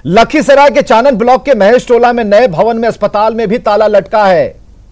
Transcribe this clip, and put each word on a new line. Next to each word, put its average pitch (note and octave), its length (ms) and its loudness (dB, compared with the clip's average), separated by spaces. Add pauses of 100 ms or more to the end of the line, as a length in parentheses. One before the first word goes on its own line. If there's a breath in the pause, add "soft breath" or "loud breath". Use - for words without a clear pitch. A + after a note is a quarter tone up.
लखीसराय C4+ 640 2
के C4 120 0
चानन A#3+ 280 0
ब्लॉक A#3+ 340 0
के C#4 100 0
महेश G#3+ 340 0
टोला A#3+ 240 2
में A#3+ 120 -4
नए G#3 240 2
भवन G#3+ 280 -2
में A3+ 120 -4
अस्पताल G#3 460 -4
में A3+ 140 -4
भी A3+ 100 -2
ताला G#3+ 280 0
लटका G#3+ 380 0
है। E3 320 0 (340)